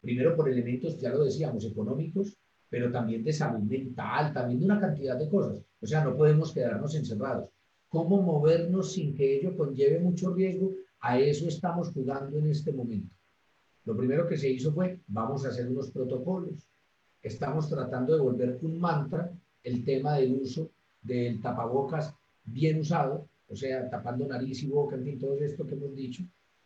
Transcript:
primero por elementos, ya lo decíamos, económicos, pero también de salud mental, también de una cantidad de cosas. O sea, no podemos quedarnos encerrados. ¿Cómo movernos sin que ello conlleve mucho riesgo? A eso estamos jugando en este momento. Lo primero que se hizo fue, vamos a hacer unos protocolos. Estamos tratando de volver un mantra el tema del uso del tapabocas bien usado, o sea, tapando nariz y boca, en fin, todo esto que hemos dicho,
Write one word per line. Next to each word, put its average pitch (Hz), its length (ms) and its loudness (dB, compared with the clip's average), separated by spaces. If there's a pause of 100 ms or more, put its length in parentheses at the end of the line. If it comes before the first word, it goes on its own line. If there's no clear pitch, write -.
primero 123 360 2
por 151 120 4
elementos, 123 520 0
ya 123 100 -2
lo 143 140 4
decíamos, 120 400 -2
económicos, 139 720 -4 (320)
pero 120 220 -2
también 113 320 -2
de 151 100 0
salud 120 280 -2
mental, 127 720 -2
también 123 280 0
de 180 60 4
una 202 140 4
cantidad 139 360 0
de 151 120 -2
cosas. 156 280 0 (240)
O 110 60 -10
sea, 151 180 2
no 131 120 0
podemos 151 360 6
quedarnos 120 420 0
encerrados. - 540 -4 (400)
¿Cómo 170 320 4
movernos 170 720 4
sin 147 220 -2
que 139 240 4
ello 180 180 -2
conlleve 139 440 4
mucho 180 340 2
riesgo? 190 380 2 (280)
A 123 180 2
eso 147 280 4
estamos 175 460 -2
jugando 139 460 -4
en 151 100 2
este 147 240 0
momento. 117 420 -4 (720)
Lo 110 120 -2
primero 127 300 2
que 160 100 0
se 139 140 2
hizo 131 220 2
fue, 180 340 0
vamos 131 400 -2
a 127 40 -2
hacer 123 180 -4
unos 127 240 -4
protocolos. 151 720 -4 (560)
Estamos - 480 -4
tratando 151 440 0
de 156 60 6
volver 123 400 2
un 165 200 -4
mantra 170 520 0 (300)
el 123 220 -4
tema 139 320 0
del 127 160 4 (100)
uso 160 280 -6 (300)
del 120 400 -2
tapabocas 135 720 -2 (300)
bien 156 360 0
usado, 156 480 0 (180)
o 104 80 -14
sea, 127 340 -4
tapando 127 380 -4
nariz 131 360 -6
y 147 60 -4
boca, 139 280 0
en 127 80 -6
fin, 127 140 -6
todo 139 200 -2
esto 147 280 -4
que 151 80 -8
hemos 139 200 -8
dicho, 135 300 -8 (420)